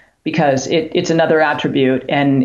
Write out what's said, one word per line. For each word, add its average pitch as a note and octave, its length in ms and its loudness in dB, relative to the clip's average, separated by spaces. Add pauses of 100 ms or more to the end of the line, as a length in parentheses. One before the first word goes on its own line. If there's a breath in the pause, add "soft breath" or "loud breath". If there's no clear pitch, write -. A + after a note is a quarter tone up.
(240 soft breath)
because C#3+ 420 0
it, D#3+ 280 -2
it's F3 160 -2
another D#3+ 300 2
attribute, C#3+ 680 0
and C#3 360 2